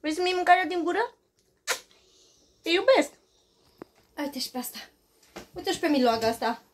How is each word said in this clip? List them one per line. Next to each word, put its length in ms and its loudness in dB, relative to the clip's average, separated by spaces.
Vrei 140 -4
să-mi 120 0
iei 80 0
mâncarea 300 4
din 200 -4
gură? 300 -2
Te 80 -4
iubesc. 400 4
Uite 200 -6
și 120 -8
pe 80 -8
asta. 200 -10
Uite 200 -4
și 60 -4
pe 100 -2
miloaga 380 2
asta. 360 -4